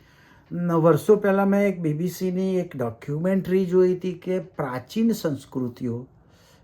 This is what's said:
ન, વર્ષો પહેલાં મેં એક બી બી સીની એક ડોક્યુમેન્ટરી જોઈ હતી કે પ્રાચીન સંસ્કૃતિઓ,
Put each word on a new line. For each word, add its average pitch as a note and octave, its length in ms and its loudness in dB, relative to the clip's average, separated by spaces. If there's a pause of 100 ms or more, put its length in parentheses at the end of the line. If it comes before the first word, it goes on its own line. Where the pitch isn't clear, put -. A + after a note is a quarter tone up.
(520)
ન, E3+ 200 -2
વર્ષો E3 440 6
પહેલાં G3 320 2
મેં G3+ 200 2
એક F3+ 140 -2
બી D#3 120 0
બી D#3+ 140 -4
સીની F#3 480 -2
એક F3+ 220 -4
ડોક્યુમેન્ટરી F3 880 -2
જોઈ F#3 300 4
હતી F3+ 180 -6
કે F3+ 260 -4
પ્રાચીન D3+ 720 -4
સંસ્કૃતિઓ, B2+ 960 -6 (560)